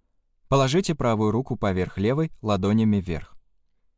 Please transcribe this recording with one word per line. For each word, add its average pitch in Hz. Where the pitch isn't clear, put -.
Положите 139
правую 110
руку 120
поверх 92
левой, 135
ладонями 104
вверх. 90